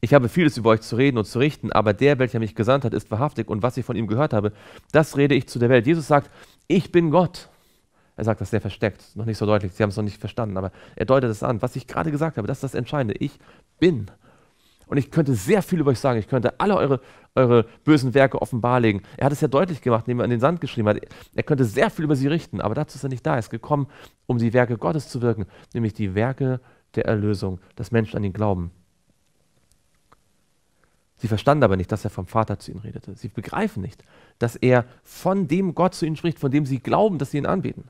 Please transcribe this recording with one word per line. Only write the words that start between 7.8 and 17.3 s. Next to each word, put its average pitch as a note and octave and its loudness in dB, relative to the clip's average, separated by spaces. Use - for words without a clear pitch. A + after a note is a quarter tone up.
Er - -8
sagt A2 -2
das F#2+ -8
sehr A2 0
versteckt, - -6
noch G#2+ -8
nicht A2 -6
so A2 -2
deutlich, G2+ 0
sie - 0
haben G#2 0
es F#2+ -8
noch A2 -4
nicht G#2 -8
verstanden, G#2+ -6
aber F#2+ -6
er - -4
deutet C3 2
es G#2+ -6
an. A#2+ -2
Was A#2+ -6
ich C3 -10
gerade E3 -4
gesagt D3 -4
habe, G#2 -6
das A2 -4
ist - -12
das C3+ -8
Entscheidende. B2+ -4
Ich - -6
bin. C#3+ 0
Und - -2
ich B2+ -4
könnte C#3 2
sehr C3 0
viel F3+ -2
über C#3 2
euch A#2 0
sagen, B2+ 0
ich G#2 -6
könnte B2 -2
alle G3 2
eure, C#3+ 2